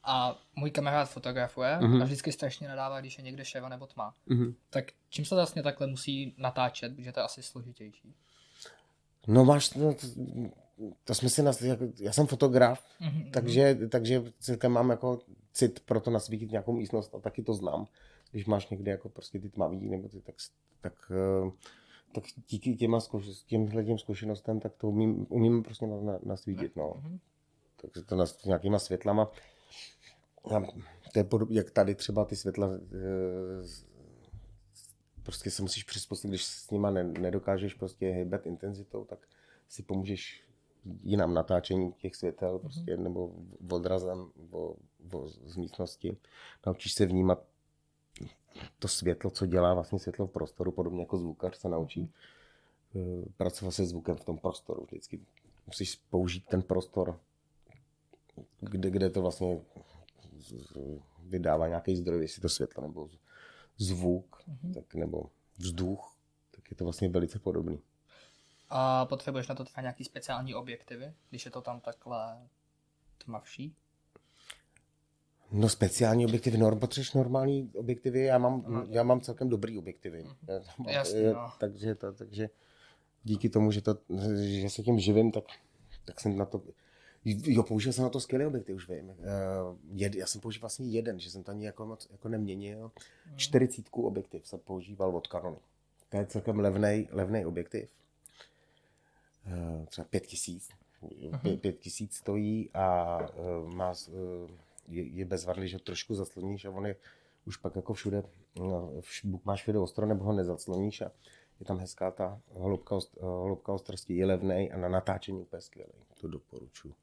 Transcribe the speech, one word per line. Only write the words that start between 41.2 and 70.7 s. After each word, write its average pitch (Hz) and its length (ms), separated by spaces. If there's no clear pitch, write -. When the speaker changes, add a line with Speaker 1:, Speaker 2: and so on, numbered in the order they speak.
Speaker 2:
natáčením 90 580
těch - 240
světel, 90 360
Speaker 1:
Mhm. 92 80
Speaker 2:
prostě, 87 360
nebo 90 360
odrazem, 90 600
o-, 82 240
o-, 76 160
z 78 280
místnosti. 90 600
Naučíš - 260
se 101 140
vnímat 92 380
to - 100
světlo, 87 420
co - 160
dělá 87 280
vlastně 90 240
světlo 92 280
v 95 40
prostoru, 87 420
podobně 87 280
jako 87 180
zvukař 87 380
se - 120
naučí, 82 320
Speaker 1:
Mhm. 90 280
Speaker 2:
eh, 87 140
pracovat 92 340
se 92 160
zvukem 85 300
v - 80
tom 80 140
prostoru - 480
vždycky. - 340
Musíš - 280
použít 90 360
ten 95 160
prostor, 90 580
kde, 98 300
kde 95 200
to 95 120
vlastně 90 380
z-, - 140
z-, 67 480
vydává 82 460
nějaký 85 280
zdroj, 85 260
jestli 78 200
to 90 60
světlo - 340
nebo 76 260
z-, 80 100
zvuk, 90 640
Speaker 1:
Mhm. 165 280
Speaker 2:
tak, - 200
nebo 80 280
vzduch, 90 580
tak - 200
je 101 60
to 90 80
vlastně 87 240
velice 87 300
podobný. 82 420
Speaker 1:
A 131 360
potřebuješ 135 420
na 135 60
to 127 100
třeba 131 180
nějaký 123 220
speciální 127 500
objektivy, 123 580